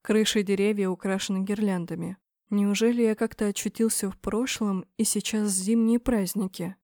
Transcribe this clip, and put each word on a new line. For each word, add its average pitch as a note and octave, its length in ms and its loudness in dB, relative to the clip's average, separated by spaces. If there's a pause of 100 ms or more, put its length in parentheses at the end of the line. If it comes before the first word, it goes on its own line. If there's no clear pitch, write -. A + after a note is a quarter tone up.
Крыши G#3+ 400 2
и - 20 -2
деревья G3 460 2
украшены F#3+ 540 -2
гирляндами. F#3 720 -2 (320)
Неужели G#3 520 2
я A3 140 4
как-то A3+ 320 -2
очутился G#3 640 -2
в - 80 -16
прошлом, G#3 680 -2 (120)
и A3 80 0
сейчас G#3+ 460 0
зимние A3+ 480 2
праздники? F#3+ 840 -2